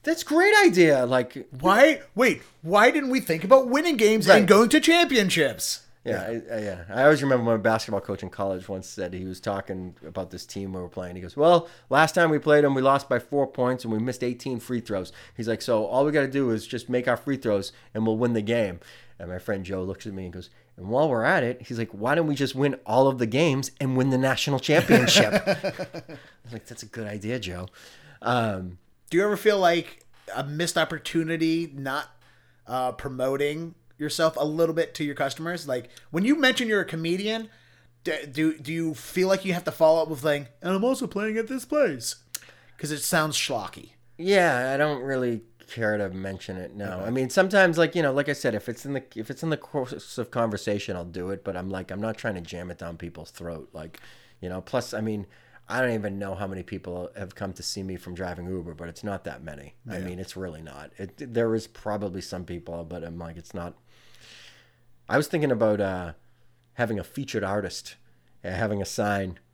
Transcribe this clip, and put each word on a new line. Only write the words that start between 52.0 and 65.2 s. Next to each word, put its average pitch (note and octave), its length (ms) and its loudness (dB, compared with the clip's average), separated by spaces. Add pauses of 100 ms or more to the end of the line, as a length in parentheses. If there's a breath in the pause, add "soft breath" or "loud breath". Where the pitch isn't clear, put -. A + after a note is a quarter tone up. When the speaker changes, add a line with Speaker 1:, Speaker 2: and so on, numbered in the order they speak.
Speaker 1:
not A2+ 160 -4
trying G#2+ 180 -6
to F2 60 -8
jam F2 300 -12
it E2+ 80 -14
down E2+ 180 -12
people's E2 340 -14
throat. E2 420 -12
Like, E2 260 -14 (420 soft breath)
you F2+ 80 -8
know, F#2 120 -8
plus, B2 340 -6
I A2 60 -4
mean, G#2+ 260 -6 (420 soft breath)
I A#2+ 120 -2
don't B2 120 0
even G2+ 260 -4
know G2 160 -6
how G2+ 100 -6
many F#2+ 160 -8
people F2+ 540 -10
have G2 200 -12
come F#2+ 180 -8
to - 100 -16
see G2 200 -8
me F#2 120 -8
from F2+ 200 -12
driving F2 340 -8
Uber, F2 240 -8
but E2+ 160 -14
it's E2 140 -16
not G2 200 -8
that C2+ 200 -12
many. D#2+ 320 -16 (140)
I F#2 100 -8
Speaker 2:
Yeah. F#2 60 -8
Speaker 1:
mean, F2+ 140 -10
it's - 160 -12
really E2+ 260 -10
not. D2 360 -16
It, A2+ 360 -12
there A2+ 220 2
is A2 120 -4
probably G2+ 520 -6
some F#2 240 -10
people, E2+ 400 -10
but E2 200 -12
I'm E2 140 -12
like, E2 200 -12
it's - 160 -18
not. F2 200 -10 (1400 soft breath)
I C3+ 80 2
was D3 100 0